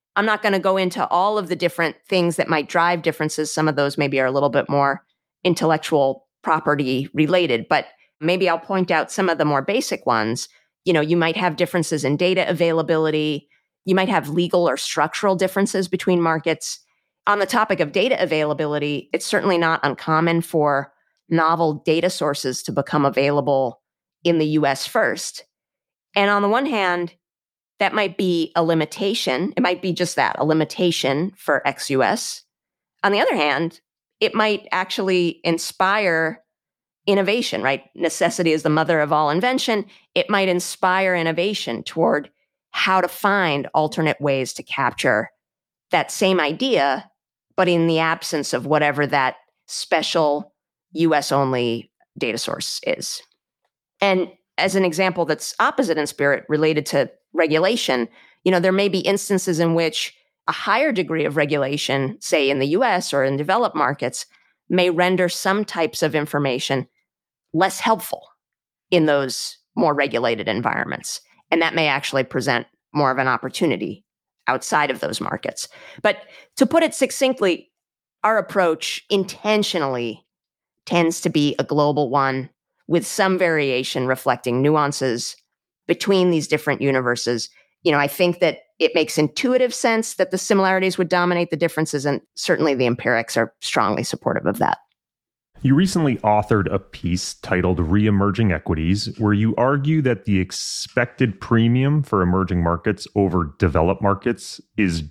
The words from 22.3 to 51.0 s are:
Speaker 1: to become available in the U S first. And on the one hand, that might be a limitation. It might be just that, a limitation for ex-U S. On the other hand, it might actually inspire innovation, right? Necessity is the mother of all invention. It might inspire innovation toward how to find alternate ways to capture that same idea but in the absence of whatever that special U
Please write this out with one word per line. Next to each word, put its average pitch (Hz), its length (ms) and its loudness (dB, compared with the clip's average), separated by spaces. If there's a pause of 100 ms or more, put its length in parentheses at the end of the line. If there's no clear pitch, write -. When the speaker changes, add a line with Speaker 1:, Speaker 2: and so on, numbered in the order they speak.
Speaker 1:
to - 80 -8
become 139 340 0
available 135 760 0 (440)
in 170 160 2
the 156 80 2
U 151 180 2
S 135 220 -2
first. - 580 -2 (680)
And 202 160 2
on 202 100 2
the 202 80 2
one 254 160 0
hand, 180 480 -2 (640)
that 196 140 0
might 196 240 -2
be 170 380 0
a 175 80 2
limitation. 165 920 -2
It - 60 0
might 180 200 0
be 180 120 -2
just 175 220 -4
that, 127 220 0
a 143 80 -2
limitation 156 920 0
for 143 320 -2
ex-U 131 360 -2
S. - 400 -2 (600)
On 202 80 2
the 202 80 2
other 480 160 2
hand, 151 460 -2 (380)
it 214 160 -2
might 214 360 -2
actually 185 720 -2
inspire 165 1000 0 (640)
innovation, 196 560 0
right? 135 200 -2 (120)
Necessity 165 560 0
is 156 100 0
the 160 80 0
mother 156 300 2
of 151 120 0
all 151 200 2
invention. 233 540 0 (280)
It 180 160 0
might 196 180 2
inspire 185 680 0
innovation 165 640 -2
toward - 480 -2 (400)
how 190 320 0
to 180 60 0
find 180 640 0
alternate 151 480 0
ways 135 320 0
to - 100 -14
capture 123 680 0 (580)
that 156 220 0
same 190 280 2
idea 151 680 0 (520)
but 180 80 2
in 170 160 4
the 160 140 2
absence 160 540 -2
of 123 120 -4
whatever 147 400 0
that 135 300 0 (320)
special 156 840 -2 (420)
U 160 200 2